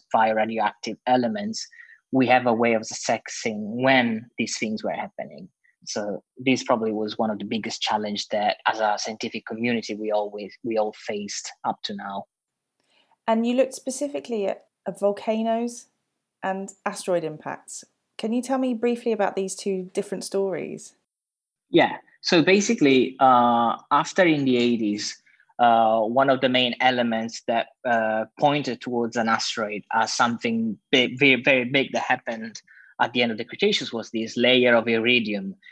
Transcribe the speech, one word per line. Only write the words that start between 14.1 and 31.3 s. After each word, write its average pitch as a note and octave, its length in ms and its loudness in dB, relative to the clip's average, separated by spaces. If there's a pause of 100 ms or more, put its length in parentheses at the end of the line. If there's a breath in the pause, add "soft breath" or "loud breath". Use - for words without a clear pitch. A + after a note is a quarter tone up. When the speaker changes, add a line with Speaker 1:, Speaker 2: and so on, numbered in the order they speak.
Speaker 2:
at, - 200 -6 (220)
at F#3+ 120 -10
volcanoes A3+ 880 -2 (560)
and F#3+ 260 -6 (160)
asteroid F#3+ 380 -2
impacts. - 600 -12 (340)
Can A3 140 -6
you B3 100 -2
tell C4+ 160 -4
me B3+ 160 -2
briefly A#3+ 380 -2
about G3+ 240 0
these F#3+ 200 -4
two F#3 380 -6
different F#3+ 300 -6
stories? F#3+ 720 -6 (760)
Speaker 1:
Yeah. D3+ 280 4 (240 soft breath)
So E3+ 220 4
basically, F#3 760 4
uh, A#2+ 580 4 (140)
after D#3+ 320 2
in D3+ 220 4
the B2+ 120 4
eighties, A2 640 0 (380 soft breath)
uh, A2+ 420 6
one B2+ 280 2
of B2+ 120 4
the C3+ 80 2
main B2+ 300 2
elements A#2+ 680 0
that, A#2 200 0 (220)
uh, A2 360 0 (140)
pointed C#3+ 420 0
towards A#2+ 340 -2
an A2+ 140 0
asteroid G#2+ 540 -2 (100)
as A2 200 0
something A2+ 640 -2 (140)
big, C3 260 0
very, C3 240 4